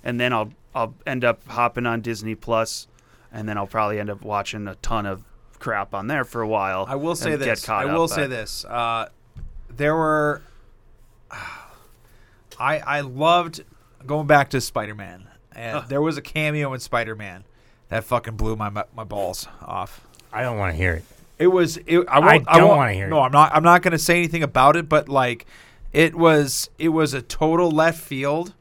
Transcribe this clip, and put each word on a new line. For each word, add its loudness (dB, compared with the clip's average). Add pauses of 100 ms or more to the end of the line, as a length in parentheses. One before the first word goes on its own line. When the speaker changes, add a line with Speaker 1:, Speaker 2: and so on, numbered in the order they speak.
Speaker 1:
and -6
then 0
I'll, -2 (220)
I'll -4 (140)
end -4
up 0
hopping -2
on -2
Disney -8
Plus, -4 (440)
and -12
then -6
I'll -6
probably -2
end -6
up -10
watching -6
a -12
ton -2
of -8 (360)
crap -6
on -6
there -2
for -8
a -4
while -2
Speaker 2:
I -8
will -4
say -4
Speaker 1:
and -2
get -4
Speaker 2:
this. -2
Speaker 1:
caught -2
Speaker 2:
I -2
will 2
Speaker 1:
up, 0
Speaker 2:
say -2
Speaker 1:
but -4
Speaker 2:
this. -10
Uh, -4 (600)
there -2
were, 0 (920)
<sighs> - (1300)
I, -2
I -4
loved 0 (420)
going -4
back 6
to -2
Spider-Man, -10 (260)
and -10
Speaker 1:
Huh. -12
Speaker 2:
there -2
was -2
a -12
cameo -4
in -10
Spider-Man -8 (460)
that -4
fucking -4
blew -2
my, -8 (260)
my -14
balls -8 (140)
off. -10 (300)
Speaker 3:
I -6
don't -4
wanna -2
hear 0
it. -6 (340)
Speaker 2:
It 4
was. 2
It, 2
I 4
Speaker 3:
I 8
Speaker 2:
won't, 6
I 8
Speaker 3:
don't 10
Speaker 2:
won't, 8
Speaker 3:
wanna 2
hear -4
Speaker 2:
no, 2
Speaker 3:
it. 6
Speaker 2:
I'm 0
not. 6
I'm 4
not 8
gonna 0
say 2
anything -2
about 4
it. -4
But, 2
like, 0 (460)
it 4
was. 4 (100)
It 0
was 2
a -6
total 0
left 2
field. -6